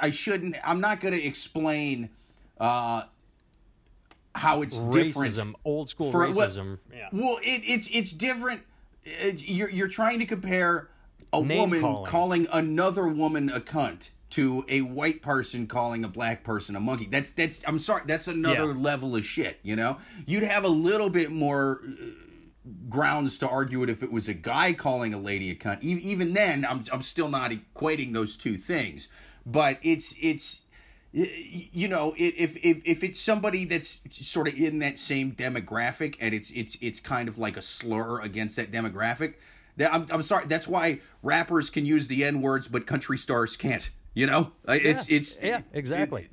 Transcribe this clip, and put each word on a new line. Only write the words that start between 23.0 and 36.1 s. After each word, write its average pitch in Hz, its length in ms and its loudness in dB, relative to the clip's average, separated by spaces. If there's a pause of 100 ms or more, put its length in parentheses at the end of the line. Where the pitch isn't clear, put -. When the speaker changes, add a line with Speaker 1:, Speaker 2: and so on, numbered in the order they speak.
Speaker 1:
to 131 100 0
argue 127 360 0
it 117 60 2
if 113 120 -4
it - 80 -4
was 107 180 -2
a 104 60 -2
guy 139 380 2
calling 123 420 0
a 101 40 -6
lady 98 320 -4
a 87 40 -6
cunt. 101 300 -4
E-, 175 180 0
even 180 300 0
then, 175 320 4
I'm, 127 180 -2 (100)
I'm 131 100 -4
still 156 260 -2
not 127 240 -2
equating 135 600 -2
those 107 240 -2
two 107 200 -2
things. 104 520 -4 (380)
But 139 360 4
it's, 160 380 2
it's, 151 420 -2 (500)
y-, 170 180 0
y-, 165 420 -12
you 175 140 0
know, 156 260 2
i-, 165 240 2
if, 165 200 0
if, 165 280 4
if 170 200 2
it's 185 160 -4
somebody 208 440 0
that's 165 360 -4 (100)
sort - 380 -2
of 139 60 -2
in 151 260 2
that 143 180 -2
same 135 340 -2
demographic 123 840 -2